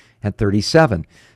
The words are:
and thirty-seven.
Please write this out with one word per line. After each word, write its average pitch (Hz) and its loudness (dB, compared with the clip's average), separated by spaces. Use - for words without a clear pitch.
and 101 -6
thirty-seven. 104 0